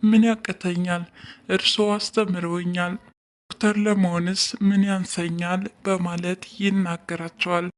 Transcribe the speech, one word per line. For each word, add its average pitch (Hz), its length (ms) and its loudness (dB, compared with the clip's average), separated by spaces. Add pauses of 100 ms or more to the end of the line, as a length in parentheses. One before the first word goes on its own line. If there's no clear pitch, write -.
ምን 220 200 8
ያቅተኛል? 180 800 -2 (460)
እርስዎ 190 440 2
አስተምረውኛል። 175 1000 -2 (560)
ዶክተር 208 300 0
ለመሆንስ 190 640 2 (180)
ምን 196 220 4
ያንሰኛል?» 180 800 -2 (180)
በማለት 175 640 -2 (140)
ይናገራቸዋል። 175 1080 -2 (100)